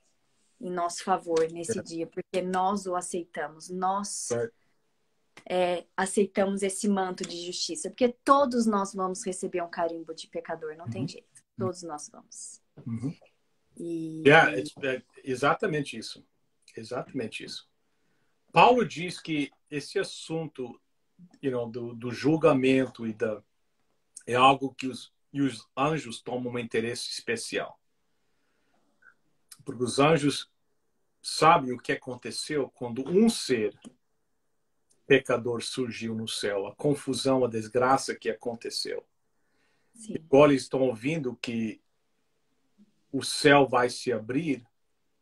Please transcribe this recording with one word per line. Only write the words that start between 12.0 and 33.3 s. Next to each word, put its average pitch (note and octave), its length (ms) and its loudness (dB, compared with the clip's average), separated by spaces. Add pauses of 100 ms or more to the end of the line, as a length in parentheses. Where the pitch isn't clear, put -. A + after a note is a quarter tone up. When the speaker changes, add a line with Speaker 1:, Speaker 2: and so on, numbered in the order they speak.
Speaker 1:
vamos. - 520 -20 (240)
Speaker 2:
Uhum. A#2 300 -6 (600)
Speaker 1:
E D#3+ 500 -8
Speaker 2:
Yeah, D3+ 320 8
it's, - 240 -8
é B2+ 180 -4 (220)
exatamente C#3+ 760 -2
isso, - 260 -14 (520)
exatamente A#2 720 -8
isso. - 220 -14 (840)
Paulo A#3 340 8
diz D#3 340 -8
que D3 320 -4 (180)
esse D3 300 -6
assunto, D#3+ 800 -8 (600)
you C#3 100 -2
know, A#2+ 180 -4
do, A#2 240 -8
do A#2 180 -8
julgamento C3 920 4
e A2+ 80 -4
da, G#2+ 280 -4 (840)
é A#2 100 -2
algo C3+ 380 6
que - 140 -8
os, B2 260 -10 (180)
e C#3 100 -2
os A#2+ 260 -2 (100)
anjos C#3 440 -2
tomam B2 320 -6
um B2 60 -4
interesse A#2 520 -2
especial. - 680 -6 (1800)
Porque B2 200 -8
os A#2 160 0
anjos C#3+ 500 4 (720)
sabem D#3 520 4
o A#2+ 40 -8
que - 140 -4
aconteceu B2+ 800 -6
quando B2 380 -8
um G3+ 220 6
ser A2+ 480 0 (1300)